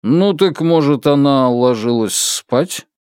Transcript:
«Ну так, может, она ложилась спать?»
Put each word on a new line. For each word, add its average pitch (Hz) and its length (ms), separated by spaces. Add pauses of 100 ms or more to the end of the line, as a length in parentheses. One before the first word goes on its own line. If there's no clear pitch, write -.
«Ну 175 300
так, 165 280
может, 151 460
она 139 420
ложилась 120 640
спать?» - 720 (320)